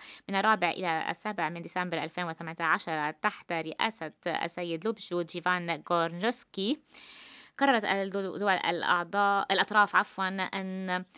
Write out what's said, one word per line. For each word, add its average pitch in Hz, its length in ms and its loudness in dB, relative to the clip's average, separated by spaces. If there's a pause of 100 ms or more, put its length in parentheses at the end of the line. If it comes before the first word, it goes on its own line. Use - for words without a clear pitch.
(300)
من 196 60 -2
الرابع 196 340 4
إلى 165 400 -2
السابع 180 400 -4
من 170 120 -8
ديسمبر 170 420 -2
ألفين 165 200 -6
وثمانية 165 420 -6
عشر 156 460 0
تحت - 400 -4
رئاسة 160 600 -2 (160)
السيد 170 580 -4
لوبشو 175 360 -2
جيفان 170 680 -2
غورنجسكي. 190 920 0 (800)
قررت 254 260 4
الدول 196 680 -2
الأعضاء، 180 1040 2
الأطراف 196 420 4
عفوًا، 190 320 2
أن، 190 800 -4 (120)